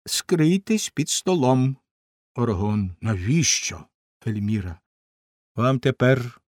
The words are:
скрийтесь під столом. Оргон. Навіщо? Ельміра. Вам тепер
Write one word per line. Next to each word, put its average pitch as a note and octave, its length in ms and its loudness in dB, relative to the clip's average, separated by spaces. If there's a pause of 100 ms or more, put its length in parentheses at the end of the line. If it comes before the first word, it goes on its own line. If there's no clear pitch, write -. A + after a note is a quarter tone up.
скрийтесь F#3 840 0
під C#3+ 200 -4
столом. C3 680 2 (580)
Оргон. G#2 640 -2
Навіщо? G#2+ 840 -2 (420)
Ельміра. G#2 520 -4 (760)
Вам B2+ 240 0
тепер B2 600 0 (120)